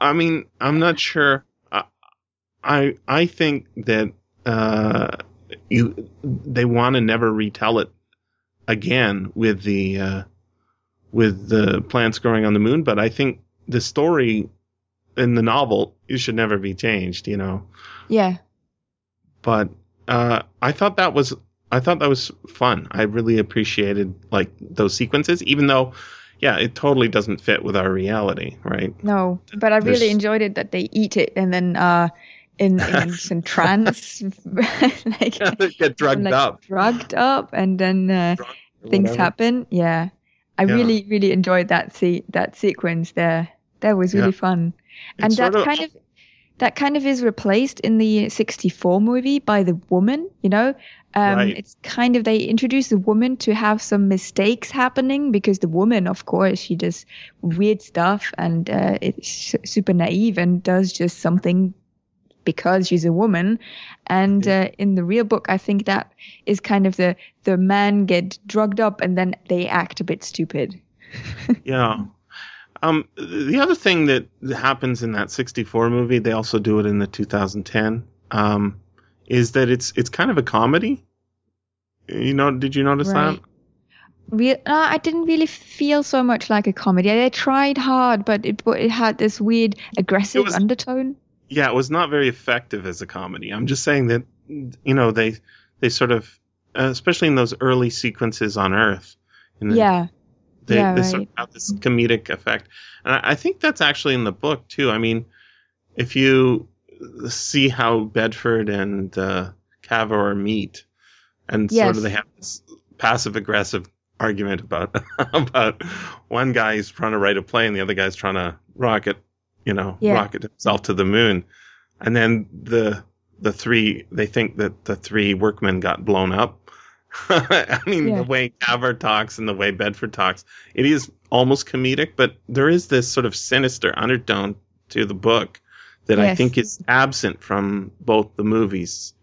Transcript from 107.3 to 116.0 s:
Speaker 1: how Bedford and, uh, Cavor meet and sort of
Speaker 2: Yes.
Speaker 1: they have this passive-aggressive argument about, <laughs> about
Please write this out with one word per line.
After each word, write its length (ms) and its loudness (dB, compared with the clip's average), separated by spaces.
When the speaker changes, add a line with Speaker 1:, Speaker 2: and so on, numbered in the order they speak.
Speaker 1:
how 320 0
Bedford 720 -2
and, 480 -4
uh, 340 -4
Cavor 500 0
meet 520 -4
and 200 0
sort 200 4
of 80 2
Speaker 2:
Yes. 60 -2
Speaker 1:
they 80 -2
have 140 -4
this 240 -16
passive-aggressive 880 -2
argument 420 -2
about, 340 -6
<laughs> 160 -4
about 500 0